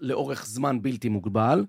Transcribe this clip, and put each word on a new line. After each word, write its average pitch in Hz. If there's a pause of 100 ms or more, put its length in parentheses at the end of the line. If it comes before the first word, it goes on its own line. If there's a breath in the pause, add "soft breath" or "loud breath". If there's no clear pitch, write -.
לאורך 135
זמן 127
בלתי 123
מוגבל, 110